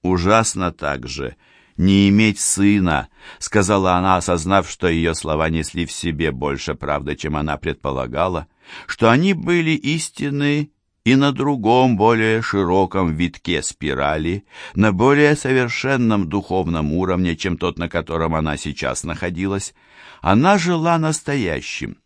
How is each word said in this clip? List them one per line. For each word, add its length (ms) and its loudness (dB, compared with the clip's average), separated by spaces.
«Ужасно 680 2
также 640 -8
не 320 4
иметь 300 2
сына», 680 0
сказала 560 2
она, 220 2
осознав, 520 0
что 180 -4
её 260 0
слова 360 -2
несли 360 -4
в 60 -12
себе 400 -4
больше 440 -6
правды, 400 -6
чем 200 -6
она 220 -4
предполагала, 920 -4
что 220 2
они 240 4
были 380 0
истинны 1000 -2
и 120 4
на 160 4
другом, 680 2
более 440 2
широком 720 0
витке 500 -2
спирали, 840 -4
на 160 4
более 440 4
совершенном 960 0
духовном 640 -2
уровне, 420 0
чем 220 -4
тот, 220 -4
на 100 -4
котором 460 -2
она 220 -2
сейчас 460 -6
находилась. 720 -6
Она 380 4
жила 400 2
настоящим. 1080 -4